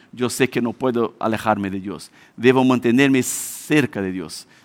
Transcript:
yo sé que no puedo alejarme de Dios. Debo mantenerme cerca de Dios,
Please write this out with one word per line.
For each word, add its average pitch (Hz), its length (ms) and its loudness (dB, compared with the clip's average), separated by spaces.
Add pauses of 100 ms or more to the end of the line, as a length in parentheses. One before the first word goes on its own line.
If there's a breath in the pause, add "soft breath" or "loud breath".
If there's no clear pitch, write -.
(100)
yo 117 200 -4
sé 135 180 0
que 123 140 -2
no 117 100 -2
puedo 120 480 -2
alejarme 107 480 -2
de 95 120 -6
Dios. 92 300 -12 (240 soft breath)
Debo 127 300 4
mantenerme 127 580 4
cerca - 800 -2
de 95 100 -2
Dios, 87 380 -10 (160 soft breath)